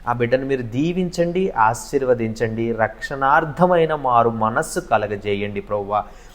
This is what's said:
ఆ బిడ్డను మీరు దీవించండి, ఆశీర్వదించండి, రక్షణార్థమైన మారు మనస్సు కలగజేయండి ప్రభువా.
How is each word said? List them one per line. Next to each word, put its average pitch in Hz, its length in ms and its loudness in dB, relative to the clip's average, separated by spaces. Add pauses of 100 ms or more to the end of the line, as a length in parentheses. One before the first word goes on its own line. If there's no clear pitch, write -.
ఆ 120 60 2
బిడ్డను 123 320 0
మీరు 135 160 -2
దీవించండి, 170 880 -2
ఆశీర్వదించండి, 117 1200 0
రక్షణార్థమైన 151 1200 2
మారు 120 340 4
మనస్సు 113 500 -2
కలగజేయండి 101 840 -2
ప్రభువా. 101 420 -2 (320)